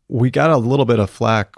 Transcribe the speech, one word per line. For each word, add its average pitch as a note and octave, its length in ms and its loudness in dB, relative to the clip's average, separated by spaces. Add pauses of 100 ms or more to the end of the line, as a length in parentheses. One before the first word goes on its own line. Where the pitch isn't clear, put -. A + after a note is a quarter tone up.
We B2 220 -2
got C#3+ 200 0
a D#3 60 2
little C3 280 0
bit A#2 140 2
of G2+ 100 0
flack A2 500 -4